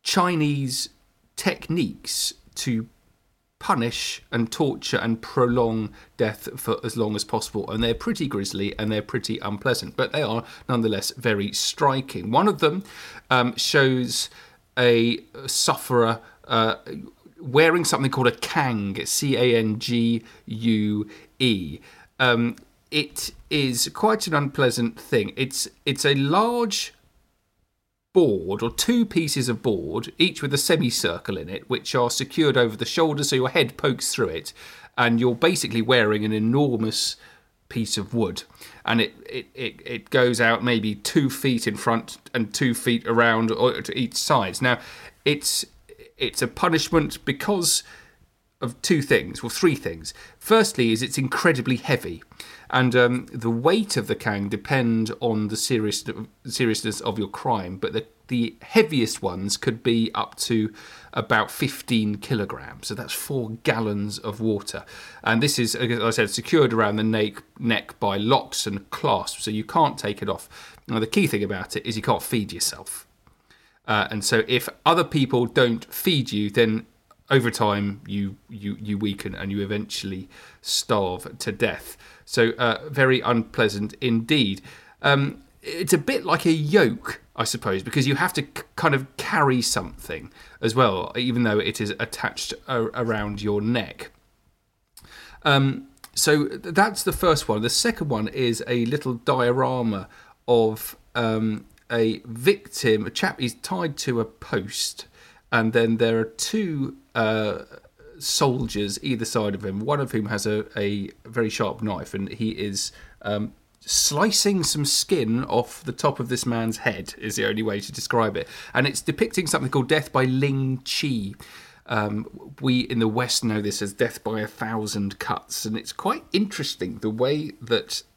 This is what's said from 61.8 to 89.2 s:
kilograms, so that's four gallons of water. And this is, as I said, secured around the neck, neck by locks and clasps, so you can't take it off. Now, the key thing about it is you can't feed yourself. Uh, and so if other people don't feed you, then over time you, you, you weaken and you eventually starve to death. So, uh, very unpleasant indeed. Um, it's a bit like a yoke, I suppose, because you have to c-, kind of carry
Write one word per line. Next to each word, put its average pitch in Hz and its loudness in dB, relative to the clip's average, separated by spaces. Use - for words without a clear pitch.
kilograms, - -6
so - -6
that's 104 -8
four 113 -6
gallons 104 -2
of 107 -8
water. 107 -2
And 113 2
this 143 2
is, 117 0
as 120 -2
I 110 2
said, 107 2
secured 147 4
around 107 2
the 110 0
neck, 110 0
neck 117 -2
by 101 0
locks 113 0
and 98 -8
clasps, - -4
so 107 -4
you 107 -4
can't 156 0
take 104 -6
it 98 -4
off. - -10
Now, 113 -2
the 110 0
key 190 2
thing 104 -2
about 95 -6
it 110 -6
is 117 -4
you 107 -6
can't 110 0
feed 107 -2
yourself. - -8
Uh, 104 0
and 107 -6
so 110 2
if 123 0
other 170 4
people 131 2
don't 117 2
feed 143 0
you, 104 0
then 113 2
over 120 4
time 104 0
you, 98 -4
you, 101 -8
you 104 -4
weaken 101 -4
and 98 -8
you 101 -2
eventually 98 -6
starve - -2
to - -4
death. 104 -4
So, 117 2
uh, 117 0
very 131 4
unpleasant 107 0
indeed. 117 2
Um, 143 2
it's 165 0
a 175 6
bit 254 -2
like 165 0
a 165 6
yoke, 156 2
I 113 -2
suppose, 95 -2
because 127 0
you 139 2
have 175 -2
to 151 0
c-, - -10
kind 156 4
of 135 0
carry 139 2